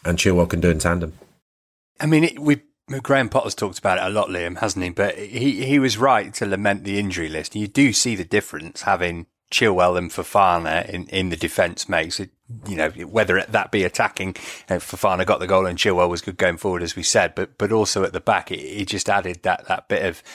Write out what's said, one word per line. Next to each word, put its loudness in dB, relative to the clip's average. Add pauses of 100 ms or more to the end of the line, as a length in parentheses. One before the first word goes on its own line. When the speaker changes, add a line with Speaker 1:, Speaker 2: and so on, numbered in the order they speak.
Speaker 1:
and 0
Chilwell 4
can -2
do 6
in 0
tandem. -2 (840)
Speaker 2:
I -2
mean, 6
it, -2
we, 2 (400)
Graham 2
Potter's 0
talked -6
about 2
it -2
a -2
lot, 0
Liam, -4
hasn't -2
he? -4
But -2
he, -4
he 2
was 2
right 2
to -4
lament 0
the -2
injury -4
list. -8
You -4
do 4
see 0
the -6
difference -4
having -2 (240)
Chilwell 4
and -2
Fofana 2
in, -8
in -2
the -2
defence -2
makes -2
it, -10 (380)
you -6
know, 0
whether 0
it, -2
that 0
be 2
attacking, -2 (340)
uh, 2
Fofana 0
got 2
the -4
goal 4
and -4
Chilwell 2
was -4
good -8
going 2
forward, -2
as -6
we -8
said, 2
but, -6
but -2
also 2
at -2
the -6
back, 0
it, -6
it -8
just -4
added -2
that, -2
that -4
bit -2
of -4 (140)